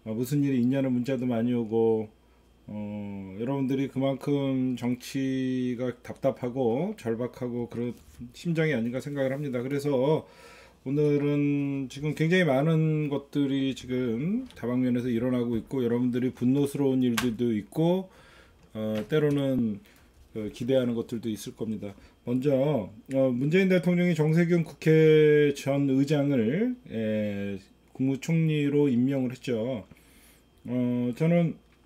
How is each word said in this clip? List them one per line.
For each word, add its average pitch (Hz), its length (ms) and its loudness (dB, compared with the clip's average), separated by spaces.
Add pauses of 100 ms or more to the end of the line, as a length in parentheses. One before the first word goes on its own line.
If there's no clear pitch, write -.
어, 110 100 -6
무슨 131 300 0
일이 135 180 2
있냐는 135 300 0
문자도 123 340 -2
많이 120 260 0
오고, 113 580 0 (580)
어, 101 720 -10
여러분들이 135 480 -2
그만큼 135 880 -2
정치가 127 1300 -4
답답하고 131 920 -2
절박하고 120 720 -4
그런 117 260 -6 (380)
심정이 160 420 -2
아닌가 120 240 -2
생각을 135 340 -2
합니다. 135 300 -4
그래서 139 640 0 (600)
오늘은 143 1000 0
지금 143 240 -4
굉장히 170 300 2
많은 156 680 2
것들이 139 640 -2
지금 127 800 -4
다방면에서 123 560 -2
일어나고 120 480 0
있고, 127 260 -4
여러분들이 123 460 0
분노스러운 135 720 0
일들도 120 520 0
있고, 170 560 -2 (680)
어, 107 340 -4
때로는 135 680 0 (540)
그 104 200 -8
기대하는 123 400 0
것들도 113 340 -6
있을 110 280 -8
겁니다. 104 400 -8 (280)
먼저, 127 680 0 (240)
어, 135 180 4
문재인 151 340 2
대통령이 180 460 2
정세균 165 500 4
국회 156 920 6
전 139 340 0
의장을, 143 880 2 (160)
에, 104 680 -4 (360)
국무총리로 147 920 2
임명을 127 440 2
했죠. 120 560 -4 (800)
어, 123 500 -2
저는 165 400 2 (300)